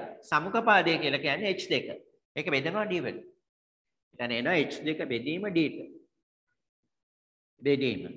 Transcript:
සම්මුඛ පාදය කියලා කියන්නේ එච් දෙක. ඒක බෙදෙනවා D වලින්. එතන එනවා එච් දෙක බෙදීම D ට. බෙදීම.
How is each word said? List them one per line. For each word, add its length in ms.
සම්මුඛ 420
පාදය 340
කියලා 260
කියන්නේ 260
එච් 200
දෙක. 160
ඒක 140
බෙදෙනවා 400
D 120
වලින්. 160
එතන 220
එනවා 220
එච් 200
දෙක 240
බෙදීම 360
D 40
ට. 100
බෙදීම. 400